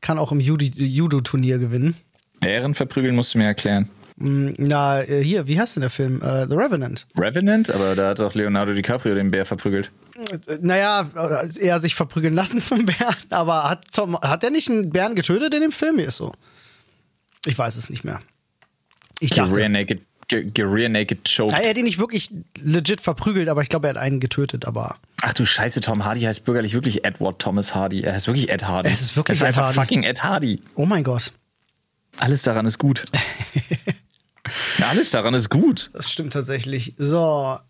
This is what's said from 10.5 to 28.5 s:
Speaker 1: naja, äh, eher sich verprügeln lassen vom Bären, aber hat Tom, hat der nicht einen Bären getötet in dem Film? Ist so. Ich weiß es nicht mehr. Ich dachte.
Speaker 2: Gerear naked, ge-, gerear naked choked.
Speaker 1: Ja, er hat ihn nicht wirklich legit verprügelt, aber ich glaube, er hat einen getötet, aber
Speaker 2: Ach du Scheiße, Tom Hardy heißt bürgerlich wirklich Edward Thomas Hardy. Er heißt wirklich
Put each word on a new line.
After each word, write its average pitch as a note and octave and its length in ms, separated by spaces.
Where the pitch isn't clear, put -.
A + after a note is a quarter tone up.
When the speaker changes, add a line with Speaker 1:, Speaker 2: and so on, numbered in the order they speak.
Speaker 1:
naja, G3 540
äh, D#3+ 440
eher F3 220
sich E3 140
verprügeln D#3+ 380
lassen F#3 280
vom C#4 240
Bären, G#3+ 300
aber D#3+ 400
hat F3 240
Tom, F3+ 280
hat D3 220
der B3 80
nicht D#4 180
einen G#3+ 200
Bären F#3 260
getötet A3+ 380
in D4+ 80
dem D#4 120
Film? D#4 260
Ist D3 180
so. - 140
Ich C3 120
weiß A#2 180
es A#2 140
nicht A#2+ 160
mehr. G2+ 160
Ich C#3 120
dachte. - 220
Speaker 2:
Gerear G#2+ 160
naked, G2+ 320
ge-, A#2 140
gerear A2 360
naked G#2+ 360
choked. G#2+ 280
Speaker 1:
Ja, D3+ 60
er A3+ 120
hat G#3+ 60
ihn B3 80
nicht F3+ 140
wirklich A3+ 300
legit D#3+ 400
verprügelt, F3+ 480
aber D3 140
ich C3 60
glaube, D3+ 180
er C#3 40
hat C3 60
einen C3+ 240
getötet, C3 440
aber A2+ 320
Speaker 2:
Ach A2+ 120
du B2 120
Scheiße, A#2 360
Tom G#2+ 240
Hardy A2+ 160
heißt A2 240
bürgerlich A#2 280
wirklich B2 320
Edward F#2+ 360
Thomas G2+ 320
Hardy. G2 300
Er G2 100
heißt G2+ 140
wirklich B2+ 220